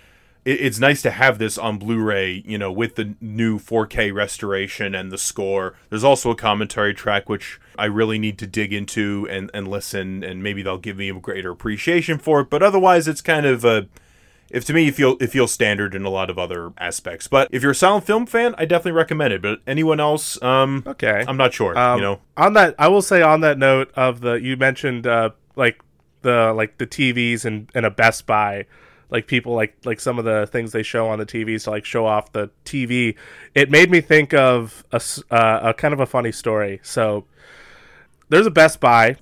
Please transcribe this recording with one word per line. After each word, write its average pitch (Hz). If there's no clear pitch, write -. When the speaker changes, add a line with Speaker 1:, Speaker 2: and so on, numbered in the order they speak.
Speaker 1:
it, 131
it's 123
nice 139
to 117
have 120
this 107
on 107
Blu-ray, 101
you 107
know, 98
with 113
the 104
new 110
four 110
K 107
restoration 98
and 92
the 95
score. 98
There's 107
also 131
a 113
commentary 104
track, 101
which -
I 107
really 110
need 107
to 104
dig 101
into 104
and, 95
and 101
listen, 95
and 92
maybe 101
they'll 92
give 98
me 98
a 95
greater 92
appreciation 156
for 147
it. -
But 147
otherwise, 185
it's 156
kind 156
of 123
a, 110
if, -
to 147
me, 160
it 135
feel-, 131
it 123
feels 120
standard 104
in 98
a 98
lot 95
of 90
other 87
aspects. 87
But 135
if 120
you're 139
a 135
silent 196
film 220
fan, 233
I 160
definitely 170
recommend 156
it. 95
But 104
anyone 151
else, 151
um, 135
Speaker 2:
Okay. 107
Speaker 1:
I'm 135
not 127
sure, 95
Speaker 2:
Um, 123
Speaker 1:
you 101
know? 98
Speaker 2:
on 180
that, 185
I 151
will 196
say 185
on 156
that 151
note 135
of 127
the, 120
you 127
mentioned, 127
uh, 113
like, 123
the, 117
like, 110
the 123
T 127
Vs 120
and, 107
and 117
a 107
Best 113
Buy, 104
like, 120
people, 120
like, 110
like, 117
some 123
of 113
the 107
things 113
they 110
show 113
on 107
the 107
T 113
Vs 110
to, 107
like, 104
show 113
off 107
the 104
T 135
V. 120
It 139
made 170
me 175
think 151
of 127
a -
s-, -
uh, 113
a 113
kind 151
of 139
a 127
funny 117
story. 104
So 107
there's 196
a 190
Best 156
Buy 120